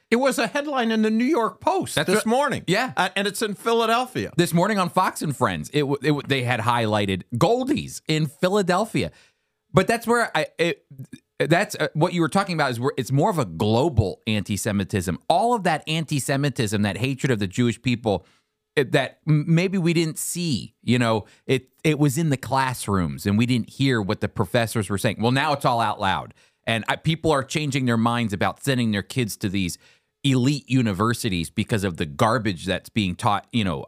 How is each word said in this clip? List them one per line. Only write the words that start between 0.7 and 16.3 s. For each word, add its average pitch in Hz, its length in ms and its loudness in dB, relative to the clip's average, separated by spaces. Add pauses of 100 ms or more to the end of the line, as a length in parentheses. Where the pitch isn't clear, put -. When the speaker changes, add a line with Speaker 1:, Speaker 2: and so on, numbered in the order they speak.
Speaker 1:
in 220 120 2
the 214 60 2
New 220 160 0
York 240 360 0
Post 359 340 -2
Speaker 2:
That's 151 120 -2
Speaker 1:
this 185 100 2
Speaker 2:
what 214 100 -2
Speaker 1:
morning. 240 400 0
Speaker 2:
Yeah. 208 300 0
Speaker 1:
Uh, 185 180 0
and 202 120 0
it's 202 140 -6
in 214 120 -2
Philadelphia. 226 840 0
Speaker 2:
This 170 180 2
morning 196 240 4
on 180 120 0
Fox 185 320 0
and 143 140 -2
Friends, 117 340 0
it, 147 120 2
w-, 139 200 0
it 143 60 -2
w-, 147 200 2
they 135 160 0
had 120 160 0
highlighted 107 640 2 (140)
Goldie's 226 720 0
in 156 180 0
Philadelphia. 180 840 0 (600)
But 190 140 4
that's 226 180 0
where 233 300 0
I, 156 120 0 (120)
it, 165 260 -2 (540)
that's, 165 400 0
uh, 156 140 -2
what 165 180 2
you 175 80 -2
were 160 80 2
talking 196 280 0
about 143 160 0
is 117 80 -4
where 127 180 -2
it's 127 120 -4
more 143 200 2
of 180 100 -2
a 127 60 0
global 110 840 0
anti-Semitism. 98 880 -2 (120)
All 214 240 2
of 226 100 -2
that 160 240 0
anti-Semitism, 139 960 -2